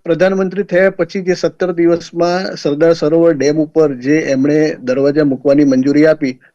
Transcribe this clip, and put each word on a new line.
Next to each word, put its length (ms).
પ્રધાનમંત્રી 580
થયા 260
પછી 320
જે 120
સત્તર 380
દિવસમાં 840
સરદાર 380
સરોવર 400
ડેમ 240
ઉપર 360
જે 260
એમણે 600
દરવાજા 440
મૂકવાની 420
મંજૂરી 400
આપી, 340